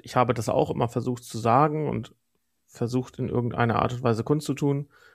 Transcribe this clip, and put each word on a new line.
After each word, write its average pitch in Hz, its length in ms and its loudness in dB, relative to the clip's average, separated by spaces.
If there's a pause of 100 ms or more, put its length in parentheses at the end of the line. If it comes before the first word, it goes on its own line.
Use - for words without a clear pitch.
ich - 120 -16
habe 127 200 4
das 117 140 -2
auch - 220 2
immer 135 180 0
versucht 120 360 -4
zu - 140 -12
sagen 143 500 2
und 120 260 -6 (520)
versucht 123 520 -4
in 127 100 -4
irgendeiner 120 540 0
Art 120 100 0
und 123 120 -10
Weise 113 180 2
kundzutun, 143 680 0 (260)